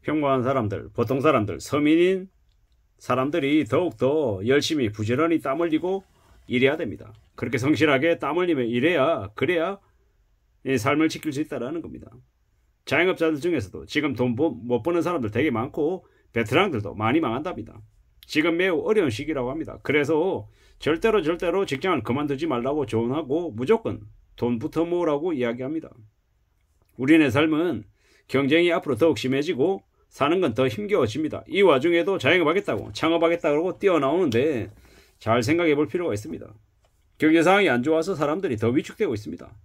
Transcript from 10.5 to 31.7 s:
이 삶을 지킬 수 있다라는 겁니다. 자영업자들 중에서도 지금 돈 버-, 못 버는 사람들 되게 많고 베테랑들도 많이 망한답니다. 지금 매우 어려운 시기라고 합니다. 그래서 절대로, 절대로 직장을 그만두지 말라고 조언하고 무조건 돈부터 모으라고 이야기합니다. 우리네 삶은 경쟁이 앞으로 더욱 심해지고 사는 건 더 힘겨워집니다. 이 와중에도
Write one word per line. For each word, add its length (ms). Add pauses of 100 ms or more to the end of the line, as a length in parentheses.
이 120
삶을 320
지킬 240
수 80
있다라는 400
겁니다. 280 (760)
자영업자들 560
중에서도 440
지금 300
돈 220
버-, 120
못 320
버는 200
사람들 280
되게 220
많고 540 (260)
베테랑들도 640
많이 240
망한답니다. 600 (440)
지금 300
매우 280
어려운 260
시기라고 420
합니다. 320
그래서 640 (320)
절대로, 420
절대로 440
직장을 380
그만두지 440
말라고 380
조언하고 640
무조건 480 (380)
돈부터 480
모으라고 480
이야기합니다. 560 (1040)
우리네 340
삶은 540 (460)
경쟁이 420
앞으로 240
더욱 220
심해지고 680 (260)
사는 300
건 140
더 140
힘겨워집니다. 800
이 140
와중에도 560